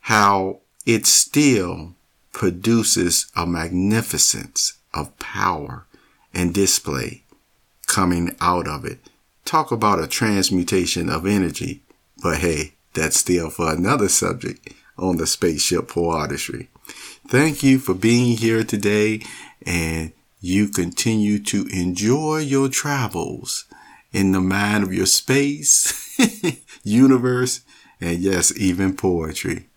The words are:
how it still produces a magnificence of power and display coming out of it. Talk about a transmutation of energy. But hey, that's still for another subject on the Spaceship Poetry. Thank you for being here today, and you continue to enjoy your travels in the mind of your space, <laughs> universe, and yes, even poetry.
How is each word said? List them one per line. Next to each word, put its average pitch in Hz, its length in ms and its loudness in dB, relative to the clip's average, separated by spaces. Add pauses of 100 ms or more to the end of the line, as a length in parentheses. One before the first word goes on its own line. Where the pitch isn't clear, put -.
how 101 580 4 (260)
it 113 200 2
still 87 880 2 (380)
produces 95 1000 0
a 85 100 -2
magnificence 90 1300 -2 (200)
of - 260 -8
power - 680 -4 (480)
and 90 200 0
display 85 720 -2 (640)
coming 87 540 0
out 87 260 0
of 76 180 -10
it. - 140 -10 (460)
Talk 156 260 0
about 104 320 2
a 78 40 -6
transmutation 92 1000 0
of 82 160 -4
energy. 95 580 -2 (380)
But 80 180 -2
hey, 78 340 -2 (200)
that's 78 240 -2
still 85 320 0
for 80 220 -2
another 101 380 0
subject - 640 -4 (240)
on 90 200 -2
the 80 100 -2
Spaceship 82 640 -2
Poetry. 78 800 -4 (580)
Thank 143 360 2
you 135 160 6
for 98 140 -2
being 117 440 2
here 113 260 2
today, 107 580 0 (440)
and 80 460 -2 (300)
you 98 260 2
continue 104 720 0
to 101 280 -4
enjoy 110 720 0
your 135 300 0
travels - 960 -6 (460)
in 95 200 2
the 95 100 2
mind 104 420 0
of 92 100 -4
your 92 120 0
space, - 1120 0 (540)
<laughs> - 120 -20
universe, 127 800 4 (380)
and 85 200 -2
yes, 92 380 2
even 95 380 0
poetry. 85 800 -2